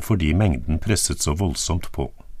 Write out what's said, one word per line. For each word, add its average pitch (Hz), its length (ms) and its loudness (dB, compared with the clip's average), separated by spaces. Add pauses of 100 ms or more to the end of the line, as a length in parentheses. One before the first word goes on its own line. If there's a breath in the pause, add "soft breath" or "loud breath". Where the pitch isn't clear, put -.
fordi 82 320 2
mengden 80 440 2
presset - 400 0
så 76 160 0
voldsomt 87 560 -2
på. - 180 -4 (300)